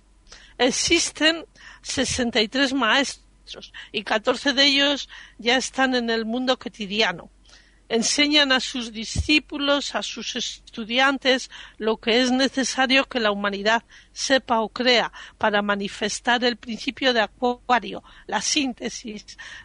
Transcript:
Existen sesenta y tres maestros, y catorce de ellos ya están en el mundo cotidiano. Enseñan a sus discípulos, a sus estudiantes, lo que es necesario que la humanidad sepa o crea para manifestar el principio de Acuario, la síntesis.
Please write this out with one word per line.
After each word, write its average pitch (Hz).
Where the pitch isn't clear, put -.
Existen 311
sesenta -
y 220
tres 262
maestros, -
y 214
catorce 247
de 269
ellos 277
ya 240
están 262
en 233
el 226
mundo 254
cotidiano. 202
Enseñan 285
a 262
sus 240
discípulos, 285
a 208
sus -
estudiantes, 254
lo 220
que 233
es 254
necesario 262
que 254
la 214
humanidad 202
sepa 254
o 214
crea 233
para 208
manifestar 208
el 240
principio 247
de 233
Acuario, 240
la 202
síntesis. 247